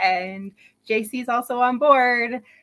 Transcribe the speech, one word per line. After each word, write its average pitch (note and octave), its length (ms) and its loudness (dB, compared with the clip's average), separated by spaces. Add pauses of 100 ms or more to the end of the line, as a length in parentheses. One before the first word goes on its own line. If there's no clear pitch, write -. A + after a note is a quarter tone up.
and F#3+ 520 -2 (320)
J A3+ 180 -2
C's B3 280 -6
also B3 300 -2
on B3 180 2
board, B3 640 2 (200)